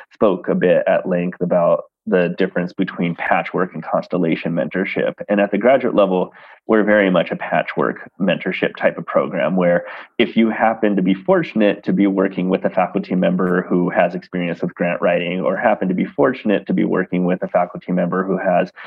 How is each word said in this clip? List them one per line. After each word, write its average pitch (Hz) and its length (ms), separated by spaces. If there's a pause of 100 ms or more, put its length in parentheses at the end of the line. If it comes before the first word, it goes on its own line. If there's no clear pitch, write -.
(120)
spoke 101 360
a 95 80
bit 90 320
at 90 200
length 90 320
about 85 440 (240)
the 90 300
difference 90 340
between 87 440
patchwork 90 580
and 80 80
constellation 82 680
mentorship. 87 640 (140)
And 101 120
at 101 100
the 101 80
graduate 120 380
level, 95 360 (360)
we're 110 160
very 104 260
much 87 220
a 95 40
patchwork - 720 (120)
mentorship - 560
type - 200
of 87 80
program, 73 520
where 87 280 (320)
if - 200
you 113 120
happen 110 460
to 95 80
be 92 120
fortunate 110 680
to 104 100
be 98 140
working 95 420
with 95 160
a 101 60
faculty 92 460
member 90 460
who 90 280
has 90 240
experience 87 480
with 90 140
grant 87 260
writing, 90 380
or 82 160
happen 104 320
to 92 60
be 95 100
fortunate 110 640
to - 40
be 90 120
working 90 400
with 90 180
a 95 60
faculty 90 420
member 90 340
who 92 140
has 92 320 (160)